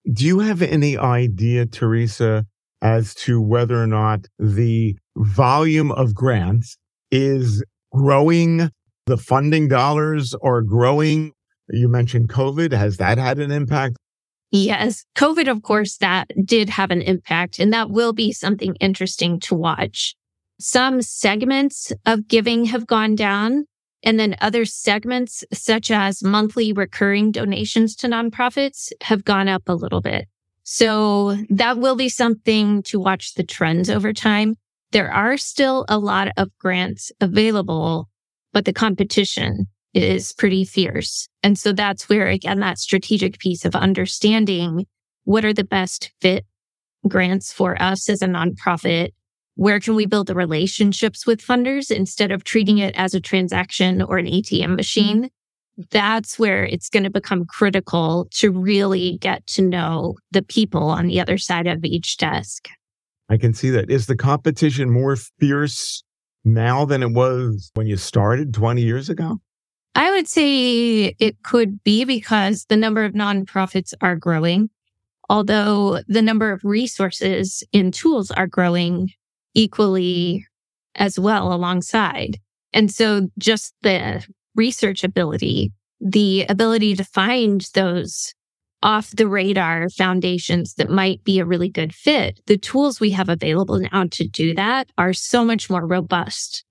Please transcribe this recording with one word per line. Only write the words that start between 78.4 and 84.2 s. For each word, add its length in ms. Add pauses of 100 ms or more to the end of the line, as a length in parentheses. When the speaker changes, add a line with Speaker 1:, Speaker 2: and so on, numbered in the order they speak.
Speaker 2:
growing 640 (440)
equally 920 (480)
as 240
well 340
alongside. 840 (340)
And 200
so 360 (100)
just 440
the 420 (300)